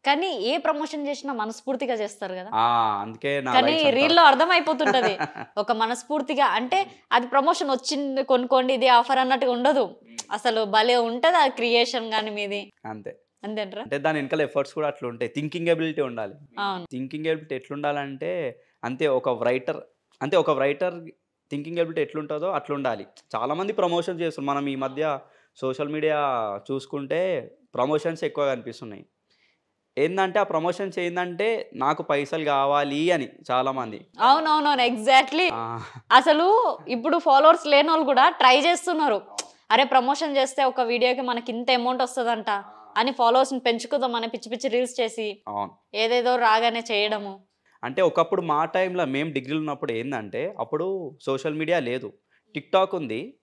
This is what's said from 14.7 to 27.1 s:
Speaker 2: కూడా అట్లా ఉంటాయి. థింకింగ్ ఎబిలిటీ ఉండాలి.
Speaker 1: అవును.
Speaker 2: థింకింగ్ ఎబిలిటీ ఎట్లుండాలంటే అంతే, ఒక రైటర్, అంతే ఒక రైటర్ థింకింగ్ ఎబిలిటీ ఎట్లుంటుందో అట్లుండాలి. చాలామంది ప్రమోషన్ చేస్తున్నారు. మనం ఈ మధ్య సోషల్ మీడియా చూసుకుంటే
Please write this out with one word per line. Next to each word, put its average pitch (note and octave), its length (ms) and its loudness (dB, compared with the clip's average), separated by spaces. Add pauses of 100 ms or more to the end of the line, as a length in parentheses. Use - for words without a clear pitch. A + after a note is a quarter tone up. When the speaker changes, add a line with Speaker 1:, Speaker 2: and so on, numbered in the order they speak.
Speaker 2:
కూడా D3+ 140 -2
అట్లా C#3 220 -6
ఉంటాయి. A#2 260 -6
థింకింగ్ D#3 320 -4
ఎబిలిటీ D#3+ 340 -2
ఉండాలి. A#2 320 -6 (260)
Speaker 1:
అవును. F#3+ 320 -6
Speaker 2:
థింకింగ్ C3+ 340 -10
ఎబిలిటీ D#3 300 -4
ఎట్లుండాలంటే C#3+ 1040 -6 (220)
అంతే, C3 240 -2
ఒక B2+ 360 0
రైటర్, B2+ 380 -2 (400)
అంతే D3 160 0
ఒక D#3 220 2
రైటర్ E3 440 -2 (480)
థింకింగ్ D3 260 -8
ఎబిలిటీ E3 240 -2
ఎట్లుంటుందో D3+ 480 -4
అట్లుండాలి. C3+ 560 -4 (300)
చాలామంది D#3 380 -4
ప్రమోషన్ F3 460 -2
చేస్తున్నారు. C#3+ 380 -4
మనం C#3 120 -4
ఈ C3+ 60 -4
మధ్య C3+ 440 -4 (360)
సోషల్ C3+ 340 -4
మీడియా D3+ 280 0 (540)
చూసుకుంటే C#3+ 800 -4 (220)